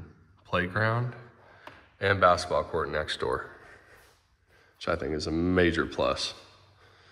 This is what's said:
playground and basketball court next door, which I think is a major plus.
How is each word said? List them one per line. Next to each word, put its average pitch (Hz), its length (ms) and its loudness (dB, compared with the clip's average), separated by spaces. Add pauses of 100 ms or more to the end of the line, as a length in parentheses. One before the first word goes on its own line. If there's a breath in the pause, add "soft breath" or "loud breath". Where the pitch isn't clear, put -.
(440)
playground 110 680 -2 (840 loud breath)
and 98 200 2
basketball 82 440 4
court 76 260 -4
next 76 300 -4
door, 64 280 -4 (1300 loud breath)
which - 120 -8
I 85 80 0
think 78 180 -4
is 76 140 -4
a - 20 -4
major 85 560 2
plus. - 480 -2 (760 soft breath)